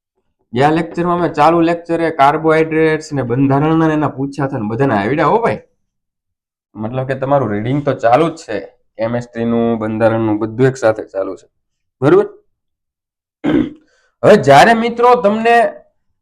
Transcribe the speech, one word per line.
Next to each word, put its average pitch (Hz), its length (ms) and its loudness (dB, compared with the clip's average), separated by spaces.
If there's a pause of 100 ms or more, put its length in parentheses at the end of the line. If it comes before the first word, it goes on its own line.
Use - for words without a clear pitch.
(520)
ગયા 139 180 2
લેક્ચરમાં 175 500 -2
મેં 156 120 -2
ચાલુ 165 280 2
લેક્ચરે 165 500 -2
કાર્બોહાઈડ્રેટ્સ 156 1000 0
ને 135 100 -2
બંધારણના 139 680 0
ને 156 60 0
એના 151 140 -2
પૂછ્યા 139 380 -6
હતા 135 120 -6
ને 107 100 -6
બધાના 120 260 -2
આવડ્યા 131 320 -2
હો 196 120 2
ભાઈ. 190 200 -4 (1160)
મતલબ 120 300 -8
કે 135 80 -6
તમારું 131 360 -2
રીડિંગ 120 340 -4
તો 139 100 -2
ચાલુ 131 340 2
જ 165 80 -10
છે, 104 240 -10 (360)
કેમેસ્ટ્રીનું, 117 840 -2
બંધારણનું 110 600 -2
બધું 110 280 -2
એક 131 100 0
સાથે 110 260 -2
ચાલુ 95 340 -8
છે, - 100 -20 (540)
બરોબર? 180 260 4 (2000)
હવે 190 120 6
જ્યારે 147 380 6
મિત્રો 233 400 2
તમને 220 420 2 (640)